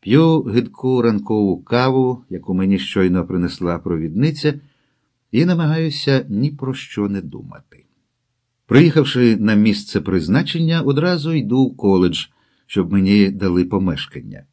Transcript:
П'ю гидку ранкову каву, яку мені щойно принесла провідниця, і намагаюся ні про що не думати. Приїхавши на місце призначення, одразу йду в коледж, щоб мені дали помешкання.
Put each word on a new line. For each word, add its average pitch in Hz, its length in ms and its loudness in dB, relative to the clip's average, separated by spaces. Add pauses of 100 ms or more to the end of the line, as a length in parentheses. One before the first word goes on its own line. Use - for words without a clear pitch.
П'ю 156 380 4
гидку 123 600 -2
ранкову 104 600 0
каву, 127 680 0
яку 92 240 -8
мені 95 240 0
щойно 90 480 0
принесла 87 520 -4
провідниця, 87 760 -2 (800)
і 127 120 2
намагаюся 160 840 0
ні 117 220 -2
про 135 240 -8
що 104 340 -6
не 98 120 -4
думати. - 640 -18 (800)
Приїхавши 131 720 4
на 107 180 0
місце 104 460 2
призначення, 143 840 0
одразу 156 500 -2
йду 131 340 2
в - 100 -8
коледж, 92 500 2 (400)
щоб 90 260 -4
мені 98 380 4
дали 92 340 0
помешкання. 87 880 -6